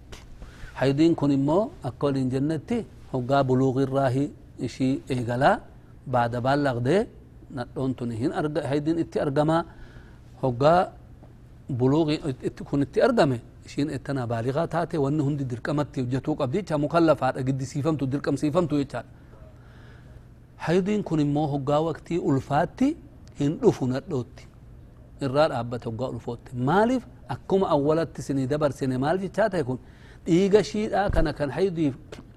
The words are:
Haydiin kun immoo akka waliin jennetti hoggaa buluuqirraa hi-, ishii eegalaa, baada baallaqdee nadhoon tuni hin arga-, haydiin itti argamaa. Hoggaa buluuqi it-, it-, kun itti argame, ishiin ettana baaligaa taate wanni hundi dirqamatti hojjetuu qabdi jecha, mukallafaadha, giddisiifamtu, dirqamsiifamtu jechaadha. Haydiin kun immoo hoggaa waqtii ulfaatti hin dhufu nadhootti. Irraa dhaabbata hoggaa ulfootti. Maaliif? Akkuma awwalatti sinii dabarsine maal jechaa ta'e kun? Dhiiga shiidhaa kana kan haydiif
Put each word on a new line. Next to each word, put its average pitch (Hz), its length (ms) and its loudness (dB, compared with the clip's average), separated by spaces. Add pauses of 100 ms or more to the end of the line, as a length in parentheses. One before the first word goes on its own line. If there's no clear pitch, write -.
(760)
Haydiin 139 400 4
kun 147 160 0
immoo 147 400 2 (120)
akka 151 240 -4
waliin 135 240 0
jennetti 151 560 -2 (260)
hoggaa 131 320 2
buluuqirraa 131 640 2
hi-, 139 200 0 (280)
ishii 131 500 -2
eegalaa, 127 520 2 (460)
baada 120 340 0
baallaqdee 139 680 2 (480)
nadhoon 131 400 -4
tuni 120 220 -6
hin 131 160 -2
arga-, 156 360 -4
haydiin 151 300 0
itti 165 220 -2
argamaa. 156 440 2 (800)
Hoggaa 135 380 4 (880)
buluuqi 147 440 2 (140)
it-, 131 140 -6
it-, - 220 -8
kun 143 180 0
itti 170 200 -2
argame, 226 360 4 (280)
ishiin 143 240 -2
ettana 139 360 -6
baaligaa 123 400 -2
taate 160 320 -4
wanni 143 240 0
hundi 139 220 -2
dirqamatti 139 560 -4
hojjetuu 131 360 -2
qabdi 139 220 -2
jecha, 165 200 -4
mukallafaadha, 147 640 2
giddisiifamtu, 135 640 -2
dirqamsiifamtu 147 760 0
jechaadha. 123 280 -8 (1500)
Haydiin 190 460 0
kun 156 180 0
immoo 147 260 2
hoggaa 143 340 0
waqtii 165 380 -4
ulfaatti 170 800 0 (440)
hin 147 220 0
dhufu 147 240 4
nadhootti. 127 600 -4 (720)
Irraa 143 280 2
dhaabbata 120 420 -6
hoggaa 113 180 -6
ulfootti. 120 480 -10
Maaliif? 202 460 2 (260)
Akkuma 185 400 0
awwalatti 156 540 2
sinii 135 240 -2
dabarsine 135 520 0
maal 151 200 0
jechaa 196 320 0
ta'e 180 140 0
kun? 123 140 -4 (480)
Dhiiga 196 380 6
shiidhaa 208 460 -2
kana 160 220 2
kan 143 180 -2
haydiif 160 440 0 (420)